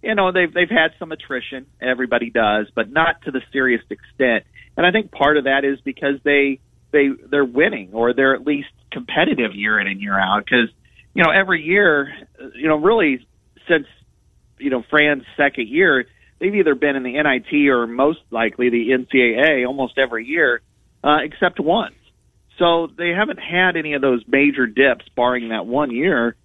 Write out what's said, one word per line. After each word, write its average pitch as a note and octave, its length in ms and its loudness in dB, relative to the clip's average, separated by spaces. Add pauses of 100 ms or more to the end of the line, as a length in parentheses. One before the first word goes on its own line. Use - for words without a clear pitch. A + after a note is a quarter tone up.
you A3 120 -4
know, F#3+ 180 2
they've, F3 200 2
they've F3 180 0
had D#3+ 280 0
some D#3+ 140 -10
attrition. C3 540 -10 (140)
Everybody A#2+ 500 -2
does, G#2+ 440 0
but A2 160 -4
not D#3+ 320 -2
to D#3 80 -8
the C3 120 -6 (100)
serious B2+ 380 0
extent. A#2 540 -2 (320)
And E3 80 0
I F3+ 60 6
think G#3+ 220 -2
part D3 240 2
of C#3 80 0
that C#3 200 0
is C#3 180 -2
because C#3 420 -4
they, C#3 340 2 (320)
they, C#3+ 180 4
they're C#3 360 0
winning, B2 480 -2
or A#2 220 0
they're C3+ 200 2
at C3 100 -8
least C#3+ 240 -2 (220)
competitive B2+ 640 -2
year G#2+ 240 -2
in G2 80 -2
and G2 140 -6
year G2+ 180 -2
out. G2 300 0
'Cause, A#2+ 200 2 (460)
you F3+ 80 0
know, E3 80 4
every F#3 320 0
year, D#3 500 2 (420)
you C3+ 120 -6
know, D#3 120 4
really E3 480 2 (420)
since, D#3 180 0 (720)
you C#3 120 -4
know, B2 200 -2
Fran's D3 340 2 (120)
second C3+ 320 -2
year, C#3+ 380 2 (340)
they've G3 140 -2
either D#3+ 200 2
been C#3+ 220 0
in C3 80 -6
the B2+ 120 -6
N D3+ 100 0
I C3 120 0
T C#3+ 300 0
or A#2+ 180 2
most C3 340 0 (100)
likely A#2 400 -2
the A#2 220 0
N B2+ 200 -2
C C3 80 4
A A#2+ 200 2
A C#3+ 260 2
almost C3+ 320 -6
every A#2 260 -2
year, C3+ 380 0 (420)
uh, D3 180 4
except E3 380 -4
once. E3 340 -2 (640)
So E3+ 280 2 (100)
they E3+ 140 -4
haven't G#3 300 -4
had F3+ 360 0
any D3+ 180 -6
of C#3 80 -2
those B2+ 240 0
major C3+ 400 2
dips, B2 380 0 (100)
barring B2 360 0
that G#2+ 160 -6
one C3 240 -2
year A#2+ 540 -2